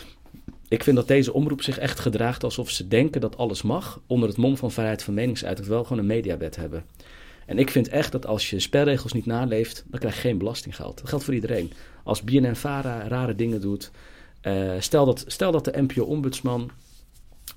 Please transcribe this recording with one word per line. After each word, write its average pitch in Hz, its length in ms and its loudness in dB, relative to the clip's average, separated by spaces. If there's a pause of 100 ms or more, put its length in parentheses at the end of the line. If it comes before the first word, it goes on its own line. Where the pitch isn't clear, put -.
(680)
Ik - 140 2
vind 143 120 6
dat 120 120 4
deze 135 260 6
omroep 147 280 0
zich 135 160 -2
echt - 220 -4
gedraagt 113 440 0
alsof 123 260 -4
ze - 180 -4
denken 127 340 4
dat 110 160 -4
alles 110 240 -2
mag, 160 460 -2
onder 120 220 4
het 101 80 -4
mom 131 200 4
van 123 140 -4
vrijheid 110 320 -2
van 104 100 -4
meningsuiting 101 540 -2
wel 117 160 2
gewoon 120 140 -2
een 104 80 0
mediawet 87 500 0
hebben. 80 300 -6 (600)
En 95 140 -2
ik 135 100 4
vind 120 180 2
echt 143 240 0
dat - 140 -4
als 104 240 -2
je 98 100 -2
spelregels 139 540 2
niet 117 120 -2
naleeft, 117 600 0
dan - 120 -8
krijg 110 160 -2
je - 60 -8
geen 160 160 2
belastinggeld. - 600 -6
Dat - 120 -14
geldt 143 140 -2
voor 139 100 0
iedereen. 107 380 -2 (320)
Als - 180 0
B 107 80 -6
N 127 220 6
N 110 40 -2
Vara 131 520 -4
rare 123 280 0
dingen 113 260 0
doet, 101 300 -4 (500)
eh, 95 380 0
stel 143 260 4
dat, 127 220 2
stel 190 240 0
dat 160 140 2
de - 160 -2
N 135 40 4
P 131 140 -2
O-ombudsman, 127 720 -2 (880)